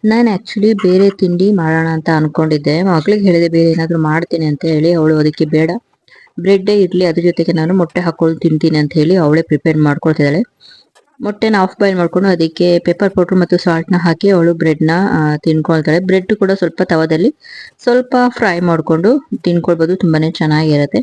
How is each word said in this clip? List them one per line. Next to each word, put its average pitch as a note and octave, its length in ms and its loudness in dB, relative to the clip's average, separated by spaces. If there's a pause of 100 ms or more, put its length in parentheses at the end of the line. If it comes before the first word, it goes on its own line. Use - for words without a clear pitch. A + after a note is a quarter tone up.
ನಾನು A3+ 320 2
actually G#3 360 0 (100)
ಬೇರೆ F#3+ 280 4
ತಿಂಡಿ F#3+ 420 0
ಮಾಡೋಣ D#3+ 360 0
ಅಂತ D#3+ 280 -4
ಅನ್ಕೊಂಡಿದ್ದೆ. D#3 640 0
ಮಗಳಿಗೆ G3 420 0
ಹೇಳಿದೆ E3+ 240 2
ಬೇರೆ E3 220 2
ಏನಾದ್ರೂ E3 280 -2
ಮಾಡ್ತೀನಿ D#3+ 480 -2
ಅಂತ D3 180 -4
ಹೇಳಿ. D#3+ 280 0
ಅವಳು D#3 260 2
ಅದಕ್ಕೆ D3+ 260 0
ಬೇಡ, D#3 260 0 (720)
ಬ್ರೆಡ್ಡೇ G3 420 2
ಇರ್ಲಿ, F3+ 220 0
ಅದ್ರ E3+ 180 0
ಜೊತೆಗೆ E3+ 300 0
ನಾನು E3+ 220 0
ಮೊಟ್ಟೆ F3+ 260 0
ಹಾಕೊಂಡು E3 380 -2
ತಿಂತೀನಿ D#3 400 0
ಅಂತ D3+ 140 -2
ಹೇಳಿ E3 240 2
ಅವಳೇ D#3+ 260 2
ಪ್ರಿಪೇರ್ D#3 340 -2
ಮಾಡ್ಕೊಳ್ತಿದ್ದಾಳೆ. D3+ 680 0 (800)
ಮೊಟ್ಟೆನ G#3 380 -2
ಹಾಫ್ F#3 220 -2
ಬಾಯ್ಲ್ G3 160 0
ಮಾಡ್ಕೊಂಡು F3+ 320 0
ಅದಕ್ಕೆ F3 500 0
ಪೆಪ್ಪರ್ F3 320 -2
ಪೌಡರ್ F#3 280 0
ಮತ್ತು F3+ 180 0
ಸಾಲ್ಟ್‌ನ E3+ 400 -2
ಹಾಕಿ E3+ 320 0
ಅವಳು E3+ 260 2
ಬ್ರೆಡ್‌ನ, D#3+ 360 0 (200)
ಆ, D3+ 260 0
ತಿನ್ಕೊಳ್ತಾಳೆ. D#3 640 0
ಬ್ರೆಡ್ F#3+ 360 -2
ಕೂಡ F#3+ 140 0
ಸ್ವಲ್ಪ F#3 340 -2
ತವಾದಲ್ಲಿ D#3+ 500 0 (480)
ಸ್ವಲ್ಪ B3 340 0 (120)
ಫ್ರೈ F#3+ 320 -2
ಮಾಡ್ಕೊಂಡು E3+ 680 0 (160)
ತಿನ್ಕೊಳ್ಬೋದು, E3+ 540 0
ತುಂಬಾನೇ D#3 340 0
ಚೆನ್ನಾಗಿರತ್ತೆ. D#3 720 0